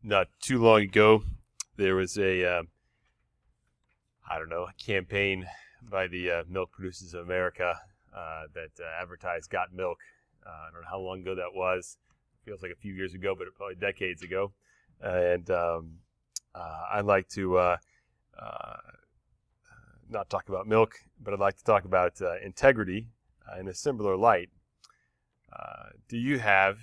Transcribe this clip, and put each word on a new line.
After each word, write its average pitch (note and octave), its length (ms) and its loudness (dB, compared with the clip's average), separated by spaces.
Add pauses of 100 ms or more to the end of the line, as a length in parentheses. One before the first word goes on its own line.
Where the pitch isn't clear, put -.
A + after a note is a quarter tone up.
Not G2 220 4 (140)
too B2+ 200 0
long A2+ 200 10
ago, G#2 420 8 (540)
there F#2+ 180 2
was F#2+ 220 -2
a, F#2+ 260 2
uh, F2 200 0 (1700)
I E2 80 -6
don't D#2+ 120 -10
know, E2+ 140 -6
a F#2 100 -12
campaign G2 720 -2 (360)
by G2 260 -4
the, F2+ 220 -4
uh, E2+ 200 -2
Milk F2+ 240 -6
Producers F2+ 400 -12
of F2 80 -12
America, F2+ 580 -2 (340)
uh, D#2+ 300 -12 (100)
that, E2 300 -14
uh, E2 180 -10
advertised F2 480 -8
Got F2+ 240 -6
Milk. F2+ 260 -6 (460)
Uh, - 40 -20
I D#2+ 240 -18
don't E2+ 80 -20
know E2 100 -18
how F#2+ 80 -8
long F#2+ 220 -8
ago F#2 140 -6
that F2+ 180 -8
was. F#2 420 -2 (480)
Feels G2 180 -14
like F2+ 120 -12
a - 80 -20
few G2+ 120 -10
years F#2 200 -6
ago, F#2+ 200 -2
but F2+ 220 -8
probably G2 200 -12
decades F#2 480 -4
ago. F#2+ 280 -2 (480)
And, F2+ 500 0
um, E2+ 500 -2 (540)
uh, E2 280 -12 (100)
I'd G#2 140 0
like G2 240 4
to, F#2 280 0
uh, F2+ 200 4 (600)
uh, - 380 -14 (1300)
not G#2 200 -8
talk G2 200 -4
about F#2+ 180 -6
milk, A2 280 4 (220)
but G2+ 160 -8
I'd G2 60 -6
like G2 180 2
to - 60 -20
talk G2+ 220 4
about, F#2 360 2
uh, F2+ 220 -4
integrity, A2 640 2 (420)
uh, F#2 80 -12
in F#2+ 120 -10
a F2+ 40 -10
similar G#2 440 -2
light. G2 320 4 (1000)
Uh, - 400 -16 (180)
do A#2+ 80 -8
you B2+ 220 -2
have G2 440 4